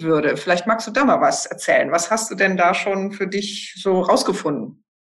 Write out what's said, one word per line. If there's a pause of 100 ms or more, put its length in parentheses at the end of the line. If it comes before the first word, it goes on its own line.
würde.
Vielleicht
magst
du
da
mal
was
erzählen.
Was
hast
du
denn
da
schon
für
dich
so
rausgefunden? (160)